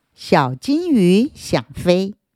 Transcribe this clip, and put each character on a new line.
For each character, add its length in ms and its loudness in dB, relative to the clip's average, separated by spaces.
小 400 -2
金 340 -2
鱼 460 2
想 280 -4
飞。 400 0